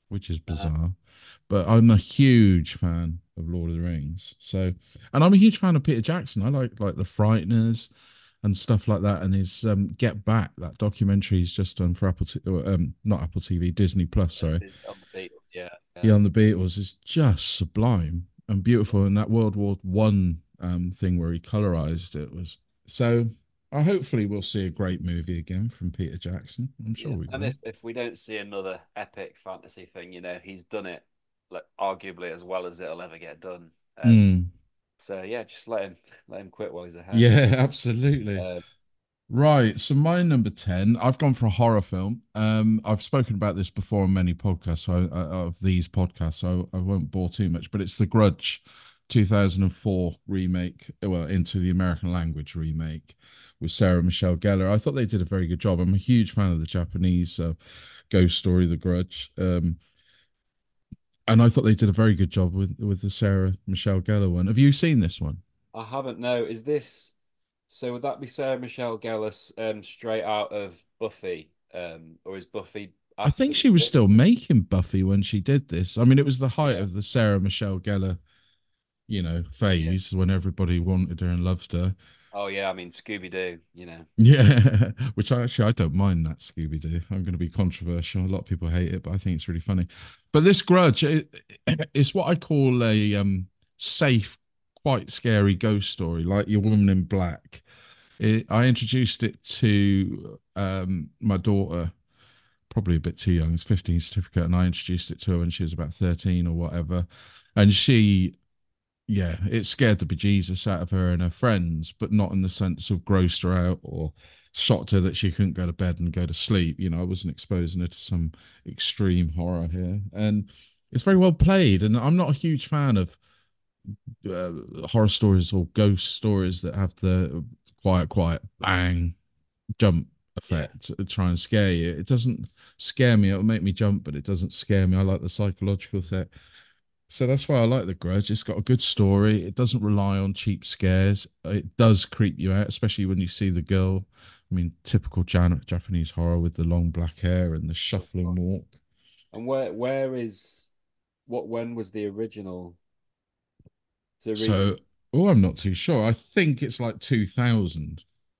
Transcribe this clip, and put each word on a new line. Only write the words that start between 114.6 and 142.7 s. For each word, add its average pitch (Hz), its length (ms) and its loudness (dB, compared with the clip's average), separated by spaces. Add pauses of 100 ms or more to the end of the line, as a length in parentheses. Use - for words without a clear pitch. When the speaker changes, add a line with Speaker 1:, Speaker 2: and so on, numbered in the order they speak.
Speaker 1:
her 98 100 4
that 90 160 0
she 95 140 0
couldn't 92 220 0
go 90 120 -4
to 85 80 -4
bed 90 260 -2
and 87 140 -2
go 90 120 -2
to 82 80 -6
sleep. 87 460 0
You 92 100 -2
know, 82 120 -2
I - 20 -4
wasn't 90 300 -6
exposing 87 480 -4
her 87 60 -2
to - 100 -12
some 82 340 -4 (340)
extreme 90 680 0
horror 85 340 -4
here. 90 340 -4 (120)
And 104 360 -2 (440)
it's 120 100 -2
very 196 140 4
well 185 160 6
played. 156 500 4
And 110 140 4
I'm 139 180 2
not 170 140 2
a 151 40 0
huge 151 340 -2
fan 143 280 0
of, 92 220 -2 (1120)
uh, 90 220 -6 (360)
horror 110 200 4
stories 95 460 4
or 90 200 0
ghost 101 420 2
stories 95 460 -2
that 85 140 -8
have 95 220 -2
the 90 460 0 (380)
quiet, 90 280 2
quiet, 85 320 0 (180)
bang, 90 560 0 (640)
jump 90 280 2 (420)
Speaker 2:
Yeah. 78 180 -2
Speaker 1:
effect - 160 -18
to - 220 -8
try 92 240 0
and 87 100 0
scare 101 340 2
you. 85 180 0
It 80 160 -8
doesn't 120 400 0 (300)
scare 120 400 2
me. 101 140 6
It'll 98 120 0
make 107 200 2
me 98 100 0
jump, 101 300 0
but 73 120 -8
it 71 100 -8
doesn't 92 280 -4
scare 98 340 0
me. 92 100 4
I 95 40 2
like 95 200 0
the 90 80 -8
psychological 98 720 -4
thing. 90 260 -6 (840)
So - 180 -4
that's 135 220 0
why 143 80 2
I 117 80 4
like 117 220 0
The 92 80 -6
Grudge. 95 360 -2
It's 107 120 -2
got - 140 -6
a 107 60 -2
good 120 180 2
story. 101 640 4
It 98 100 -10
doesn't 120 280 0
rely 101 360 0
on 98 140 -2
cheap - 320 -6
scares. 95 600 2 (180)
It 98 320 -4
does 113 280 6
creep - 340 -2
you 92 140 0
out, 101 160 0
especially 104 360 -4